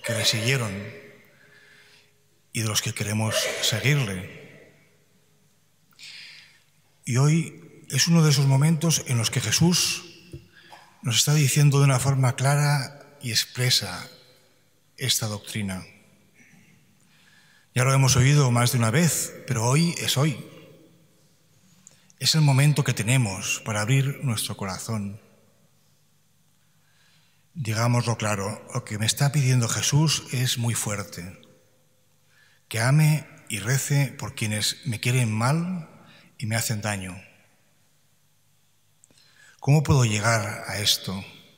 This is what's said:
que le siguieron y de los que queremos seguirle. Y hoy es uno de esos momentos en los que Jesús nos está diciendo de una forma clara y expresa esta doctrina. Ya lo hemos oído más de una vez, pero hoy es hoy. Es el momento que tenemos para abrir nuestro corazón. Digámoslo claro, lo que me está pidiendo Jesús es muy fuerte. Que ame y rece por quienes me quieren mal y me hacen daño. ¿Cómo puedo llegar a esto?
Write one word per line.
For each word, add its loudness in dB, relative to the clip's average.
que -4
le -2
siguieron 0
y -4
de -2
los -2
que -4
queremos -4
seguirle. -2
Y -2
hoy 0
es 0
uno 6
de 6
esos 4
momentos 2
en 0
los 0
que -2
Jesús 2
nos -2
está 2
diciendo 4
de 6
una 4
forma 2
clara -2
y -6
expresa -2
esta -2
doctrina. -8
Ya 2
lo 2
hemos 4
oído 6
más 2
de 0
una 2
vez, 2
pero -2
hoy 2
es -4
hoy. 0
Es 0
el 4
momento 4
que 0
tenemos -2
para -2
abrir 0
nuestro -4
corazón. -8
Digámoslo 0
claro, -4
lo -8
que -8
me -2
está 0
pidiendo 2
Jesús 0
es -2
muy -2
fuerte. -8
Que -6
ame 4
y -6
rece 0
por -10
quienes -4
me -4
quieren 0
mal -2
y -8
me -2
hacen -2
daño. -6
¿Cómo 2
puedo 4
llegar -2
a -8
esto? -4